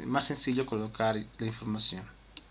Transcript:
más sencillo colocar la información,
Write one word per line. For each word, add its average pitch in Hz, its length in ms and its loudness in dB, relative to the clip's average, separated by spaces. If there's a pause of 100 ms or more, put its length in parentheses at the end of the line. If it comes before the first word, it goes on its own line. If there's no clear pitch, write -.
más 131 200 4
sencillo 131 380 2
colocar 110 520 2
la 107 300 -6
información, 107 580 -2 (460)